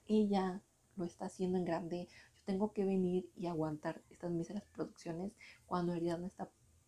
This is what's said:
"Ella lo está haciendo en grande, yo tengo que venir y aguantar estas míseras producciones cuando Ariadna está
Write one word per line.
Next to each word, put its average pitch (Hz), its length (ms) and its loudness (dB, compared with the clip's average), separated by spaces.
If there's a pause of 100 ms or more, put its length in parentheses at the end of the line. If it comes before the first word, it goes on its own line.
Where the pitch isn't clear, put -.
"Ella 202 560 4 (340)
lo 175 100 -4
está 175 200 -6
haciendo 185 320 0
en 180 80 2
grande, 170 420 -2 (280)
yo - 100 -20
tengo 202 280 0
que 196 120 0
venir 185 500 2
y 175 120 -4
aguantar 156 640 -2
estas - 220 -6
míseras 170 340 -2
producciones 170 680 -6 (320)
cuando 175 280 0
Ariadna 170 340 0
está - 220 -10 (380)